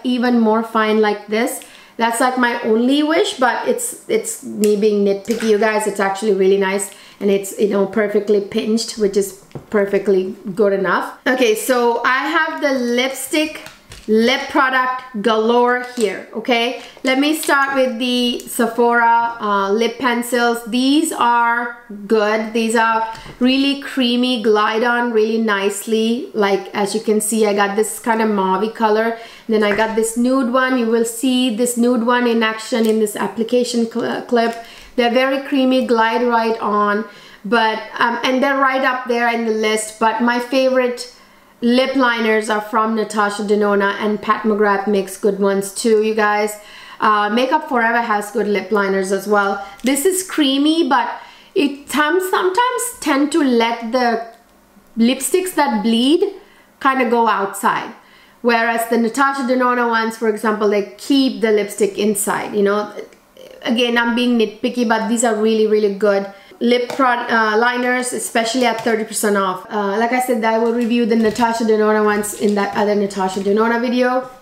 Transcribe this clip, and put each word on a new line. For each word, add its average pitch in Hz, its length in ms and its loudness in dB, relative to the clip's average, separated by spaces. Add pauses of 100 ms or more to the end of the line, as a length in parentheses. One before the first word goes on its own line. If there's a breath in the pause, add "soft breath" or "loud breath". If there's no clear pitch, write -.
even 247 360 2
more 220 220 2
fine 220 400 0
like 208 240 -2
this. 233 360 -4 (360 loud breath)
That's, 233 220 -2
like, 247 180 0
my 240 240 0
only 240 400 2
wish, 320 380 0
but 233 280 0
it's, - 400 -4
it's - 360 -4
me 214 320 0
being 208 300 2
nitpicky, 202 440 -2
you 208 80 4
guys. 214 300 0
It's 196 120 -4
actually 196 360 0
really 190 240 4
nice, 196 320 -2 (280 loud breath)
and 202 120 0
it's, 196 280 -2
you 202 100 2
know, 196 180 0
perfectly 208 540 0
pinched, 226 580 -4
which 196 180 0
is - 260 -4 (280)
perfectly 196 640 0 (180)
good 202 200 2
enough. 190 520 -2
Okay, 254 300 2
so 240 480 0
I 262 240 0
have 320 340 -2
the 277 120 0
lipstick, 262 880 -2 (440)
lip 226 440 2
product 262 520 0 (200)
galore 240 640 2 (100)
here, 196 380 -2
okay? 233 480 -2 (220 loud breath)
Let 262 160 0
me 302 180 2
start 277 360 0
with 254 260 0
the 247 400 -2
Sephora, 233 1000 0
uh, 202 320 -2
lip 226 260 0
pencils. 240 680 -2
These 262 480 0
are 240 680 0 (240)
good. 214 460 0
These 226 240 0
are 226 320 2 (320 loud breath)
really 269 420 2
creamy, 247 640 -2
glide 220 400 2
on 240 300 0
really 220 240 2
nicely. 220 960 -2
Like, 196 420 0
as 202 180 -2
you 220 60 -2
can 214 220 0
see, 220 260 0
I 202 60 2
got 202 240 0
this 214 220 -2
kind 226 220 0
of 220 60 2
mauvey 196 480 0
color. 226 420 0 (300 loud breath)
Then 214 160 2
I 208 100 2
got 214 220 0
this 220 220 0
nude 247 340 2
one. 254 260 2
You 233 100 0
will 233 180 2
see 254 500 0
this 240 220 -2
nude 240 280 2
one 247 220 2
in 226 160 2
action 220 420 -2
in 220 140 2
this 208 160 -2
application 226 720 -2
cl-, 240 340 -6
clip. 233 300 0 (440 loud breath)
They're 240 160 2
very 269 340 0
creamy, 262 380 2
glide 226 420 2
right 226 320 0
on, 208 460 0 (400 loud breath)
but, 220 340 0 (200)
um, 233 260 0
and 262 180 2
they're 277 160 0
right 262 240 0
up 254 240 -2
there 240 260 0
in 233 120 -2
the 220 80 0
list, 220 440 -2
but 226 240 0
my 240 200 2
favorite 254 760 0 (460 loud breath)
lip 254 340 2
liners 226 540 2
are 214 100 0
from 220 340 0
Natasha 208 500 -2
Denona, 202 500 2
and 208 280 -2
Pat 220 220 -2
McGrath 208 420 0
makes 196 300 -2
good 196 240 -2
ones 196 340 -2
too, 214 300 2
you 220 100 0
guys. 208 460 0 (400 loud breath)
Uh, 208 300 2
Makeup 262 400 0
Forever 233 320 2
has 208 300 -4
good 202 160 -2
lip 196 220 -2
liners 196 440 0
as 196 160 -4
well. 202 360 0 (160 loud breath)
This 277 240 0
is 370 240 0
creamy, 285 600 2
but 240 200 0 (460 loud breath)
it - 320 -2
tam-, 302 320 0 (100)
sometimes 466 520 0 (180)
tend 285 320 0
to 330 100 2
let 233 520 0
the 240 340 0 (680)
lipsticks 262 580 0
that 233 280 0
bleed 262 500 2 (480 loud breath)
kind 262 200 2
of 233 80 0
go 233 200 2
outside. - 640 -2 (480 loud breath)
Whereas 226 480 0
the 240 80 2
Natasha 262 460 0
Denona 247 440 2
ones, 226 300 -2
for 226 100 -2
example, 214 400 0
they 202 300 -2
keep 262 420 0
the 220 140 2
lipstick 208 440 0
inside, 202 560 -2
you 208 100 2
know. 208 300 0 (680)
Again, 240 360 0
I'm 233 180 0
being 247 220 2
nitpicky, 233 480 0
but 220 220 0
these 233 160 0
are 226 100 2
really, 220 340 2
really 208 280 2
good 196 340 0 (300 loud breath)
lip 240 300 2
prod-, 247 400 0
uh, 220 280 2
liners, 247 560 0
especially 240 520 -2
at 226 160 0
thirty 220 220 0
percent 208 340 -2
off. 185 320 -2
Uh, 208 280 -2
like 233 140 0
I 254 80 0
said, 233 240 0
I 226 140 2
will 233 160 0
review 240 320 0
the 220 100 2
Natasha 226 480 2
Denona 214 420 4
ones 208 340 -2
in 208 160 2
that 202 220 -2
other 208 180 2
Natasha 202 440 -2
Denona 220 420 2
video. 247 480 0 (120)